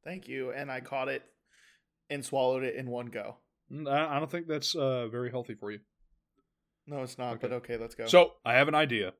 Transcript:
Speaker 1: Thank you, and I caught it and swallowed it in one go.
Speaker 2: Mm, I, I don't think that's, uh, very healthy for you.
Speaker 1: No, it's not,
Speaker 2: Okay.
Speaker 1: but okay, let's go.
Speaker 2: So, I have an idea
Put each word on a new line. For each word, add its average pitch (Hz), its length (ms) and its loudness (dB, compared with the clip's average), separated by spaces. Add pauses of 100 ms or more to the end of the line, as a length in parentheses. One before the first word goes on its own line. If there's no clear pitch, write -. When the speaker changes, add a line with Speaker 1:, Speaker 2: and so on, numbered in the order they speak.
Speaker 1:
Thank 180 240 -12
you, 127 220 -6
and 139 200 -8
I 127 100 -6
caught 131 280 -4
it 135 140 -4 (880)
and 143 140 -6
swallowed 131 400 2
it 127 100 -2
in 131 160 -8
one 120 160 -6
go. 110 300 -10 (360)
Speaker 2:
Mm, 147 160 -8
I, 147 280 2
I - 20 2
don't 151 120 -4
think 170 180 -6
that's, 147 260 -2
uh, 131 340 0
very 123 220 -4
healthy 120 240 -6
for 104 160 -8
you. 104 100 -10 (1040)
Speaker 1:
No, 143 160 -6
it's 123 140 -10
not, 123 200 -4
Speaker 2:
Okay. 117 120 -6
Speaker 1:
but 110 60 -2
okay, 120 220 -6
let's 113 180 -8
go. 113 120 -6
Speaker 2:
So, 170 280 10 (100)
I 117 100 2
have 143 140 8
an 151 60 0
idea 120 460 2